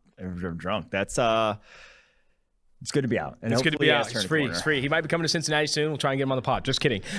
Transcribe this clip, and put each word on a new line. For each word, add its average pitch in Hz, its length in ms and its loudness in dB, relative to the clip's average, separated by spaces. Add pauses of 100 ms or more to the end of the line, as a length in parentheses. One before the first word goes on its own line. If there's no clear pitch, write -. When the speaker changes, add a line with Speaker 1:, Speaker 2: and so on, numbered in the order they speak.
(180)
Speaker 1:
I've 92 160 -8
never 87 160 -4
drunk. 85 400 -4
That's, 98 260 -2
uh, 113 420 2 (1200)
it's 127 100 -12
good 143 120 2
to 127 60 0
be 107 80 0
out. 73 260 -6
And 113 100 -2
Speaker 2:
It's 123 100 2
good 156 80 0
to 147 60 0
Speaker 1:
hopefully 147 140 4
Speaker 2:
be - 20 6
Speaker 1:
he 147 40 4
has 139 120 0
Speaker 2:
out. - 20 -8
Speaker 1:
turned 123 60 -6
Speaker 2:
It's 104 80 0
Speaker 1:
a 92 40 -4
Speaker 2:
free. 156 120 2
Speaker 1:
corner. 120 140 0
Speaker 2:
It's 87 80 -2
free. 147 180 0
He 139 80 0
might 160 140 2
be 156 60 -8
coming 170 140 0
to 156 60 0
Cincinnati 151 400 0
soon. 151 220 0
We'll 143 80 -4
try 143 120 0
and 135 80 0
get 139 60 0
him 135 80 0
on 131 40 2
the 127 60 0
pod. 123 220 0
Just - 160 0
kidding. 117 200 2 (180)